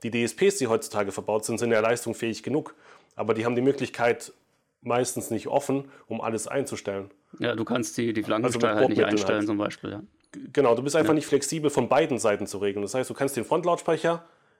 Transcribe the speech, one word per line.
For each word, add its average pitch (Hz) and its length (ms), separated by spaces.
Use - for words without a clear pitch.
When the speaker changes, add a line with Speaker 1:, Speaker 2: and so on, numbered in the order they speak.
Speaker 1:
die 117 80
D 117 120
S 117 120
Ps, 196 240
die 131 80
heutzutage 107 460
verbaut 107 320
sind, 117 140
sind 117 140
ja 110 80
leistungsfähig 113 640
genug. 151 320
Aber 110 180
die 110 100
haben 120 120
die 120 60
Möglichkeit 120 720
meistens 120 480
nicht 110 160
offen, 139 440
um 113 140
alles 113 280
einzustellen. 101 600
Speaker 2:
Ja, 117 160
du 110 100
kannst 120 340
die, 117 140
die 107 80
Speaker 1:
Also - 0
mit 104 60
Speaker 2:
Flankensteuer 117 480
halt 123 140
nicht - 100
Speaker 1:
Bordmitteln 107 120
Speaker 2:
einstellen 104 300
Speaker 1:
halt. 104 80
Speaker 2:
zum 104 100
Beispiel, 104 320
ja. 104 120
Speaker 1:
G-, - 80
genau, 123 220
du 120 80
bist 139 120
einfach 160 160
Speaker 2:
Ja. 156 40
Speaker 1:
nicht 151 120
flexibel, 147 440
von 123 180
beiden 139 300
Seiten 104 280
zu 98 120
regeln. 101 240
Das 98 120
heißt, 131 160
du 117 40
kannst 139 220
den 113 80
Frontlautsprecher 170 800